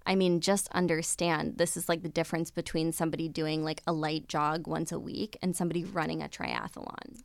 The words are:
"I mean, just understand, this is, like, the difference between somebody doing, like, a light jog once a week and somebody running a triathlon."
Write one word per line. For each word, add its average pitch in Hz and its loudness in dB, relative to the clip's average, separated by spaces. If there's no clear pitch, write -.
"I 190 4
mean, 180 6
just 196 4
understand, 165 2
this 170 2
is, 170 -6
like, 170 2
the 170 -4
difference 165 0
between 165 0
somebody 160 0
doing, 156 0
like, 156 -4
a 170 2
light 156 -2
jog 151 0
once 160 -2
a 165 -2
week - -6
and 180 2
somebody 170 0
running 160 -2
a - -6
triathlon." - -8